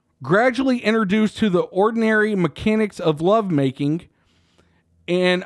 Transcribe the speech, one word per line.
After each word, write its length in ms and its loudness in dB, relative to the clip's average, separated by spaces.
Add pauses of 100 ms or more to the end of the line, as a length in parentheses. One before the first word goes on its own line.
(240)
gradually 560 0
introduced 580 0
to 120 0
the 120 2
ordinary 720 0
mechanics 640 -2
of 220 -2
lovemaking 880 0 (1000)
and 380 0